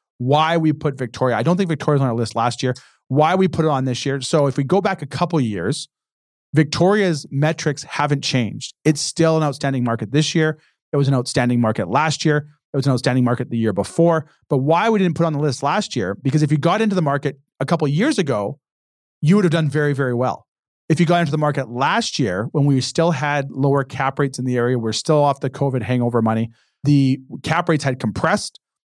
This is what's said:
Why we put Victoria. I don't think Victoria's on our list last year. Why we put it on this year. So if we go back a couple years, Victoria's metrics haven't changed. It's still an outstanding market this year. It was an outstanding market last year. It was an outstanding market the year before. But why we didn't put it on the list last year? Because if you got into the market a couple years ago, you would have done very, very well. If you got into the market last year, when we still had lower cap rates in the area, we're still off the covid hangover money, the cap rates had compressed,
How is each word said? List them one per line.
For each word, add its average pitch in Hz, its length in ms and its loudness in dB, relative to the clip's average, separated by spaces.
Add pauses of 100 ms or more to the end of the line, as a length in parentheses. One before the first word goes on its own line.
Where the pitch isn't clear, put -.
(160)
Why 151 400 2
we 160 160 2
put 151 240 -4
Victoria. 123 400 -2
I 110 60 0
don't 175 160 2
think 190 100 0
Victoria's 147 320 0
on 135 80 0
our 117 60 -2
list 117 200 -4
last 117 280 -2
year. 127 100 0 (360)
Why 151 260 2
we 185 140 2
put 160 180 -2
it - 20 2
on 135 160 0
this 127 220 -4
year. 135 160 -2
So 147 240 2
if 135 100 -2
we 143 80 0
go 185 160 2
back 190 220 -2
a 143 40 -12
couple 170 360 -2
years, 104 460 -4 (680)
Victoria's 175 760 2
metrics 151 540 -2
haven't 147 380 -2
changed. 107 520 -4 (100)
It's 151 160 2
still 160 360 0
an 156 60 0
outstanding 135 420 -2
market 113 260 -2
this 147 240 0
year. 156 240 0 (340)
It 151 40 0
was 139 120 2
an 139 60 2
outstanding 123 460 0
market 110 280 0
last 143 360 0
year. 147 240 0 (240)
It - 40 -6
was 135 100 -2
an 139 60 2
outstanding 127 320 0
market 120 260 -2
the 117 80 -4
year 107 140 0
before. 156 540 0 (220)
But 143 100 0
why 165 320 2
we 214 80 2
didn't 180 180 0
put 165 80 2
it - 20 2
on 156 60 -2
the 143 80 -4
list 147 220 -2
last 170 340 -2
year? 98 260 -2
Because 139 200 0
if 147 100 0
you 151 60 2
got 175 220 0
into 214 140 0
the 180 80 0
market 139 380 -2 (180)
a 139 80 -4
couple 156 220 0
years 214 300 2
ago, 127 420 -2 (600)
you 165 160 4
would 208 80 4
have 160 80 2
done 160 160 2
very, 147 240 0
very 127 220 -2
well. 120 320 -2 (420)
If 151 100 2
you 170 80 4
got 175 140 4
into 143 120 0
the 156 60 -2
market 143 300 0
last 147 500 -2
year, 107 340 -2
when 143 140 2
we 139 140 4
still 170 320 0
had 143 380 -2
lower 135 340 0
cap 135 340 -4
rates 139 200 -2
in 131 60 -4
the 127 120 -2
area, 123 220 0
we're 113 140 -2
still 151 300 2
off 143 180 0
the 131 100 -4
covid 131 320 -2
hangover 120 400 0
money, 110 280 0 (320)
the 135 380 4 (240)
cap 170 240 0
rates 156 160 0
had 127 160 -2
compressed, 160 580 -2 (380)